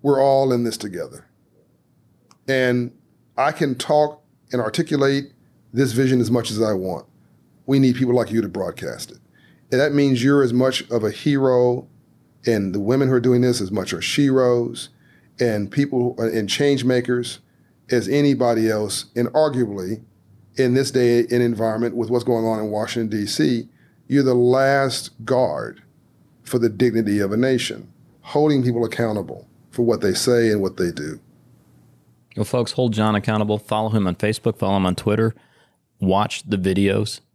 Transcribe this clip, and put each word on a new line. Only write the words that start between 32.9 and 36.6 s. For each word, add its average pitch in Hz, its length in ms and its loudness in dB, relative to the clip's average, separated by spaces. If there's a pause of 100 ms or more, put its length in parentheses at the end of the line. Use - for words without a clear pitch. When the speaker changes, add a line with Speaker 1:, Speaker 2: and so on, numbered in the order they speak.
Speaker 2:
John 107 220 0
accountable. 107 420 -2
Follow 107 320 -4
him 104 180 0
on 90 80 -2
Facebook. 107 420 -2
Follow 98 200 0
him 95 80 2
on 90 100 0
Twitter. 110 400 0 (640)
Watch 95 440 0
the 101 140 -2
videos. 98 600 0 (160)